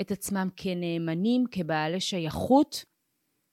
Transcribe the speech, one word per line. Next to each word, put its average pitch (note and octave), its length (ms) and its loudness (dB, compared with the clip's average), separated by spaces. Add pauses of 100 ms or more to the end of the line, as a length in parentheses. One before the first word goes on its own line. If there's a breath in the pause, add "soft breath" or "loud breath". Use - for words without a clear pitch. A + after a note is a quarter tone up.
את G3 100 -6
עצמם F#3+ 440 -4
כנאמנים, F3 960 0
כבעלי D#3+ 480 -2
שייכות, F3 840 2 (680 soft breath)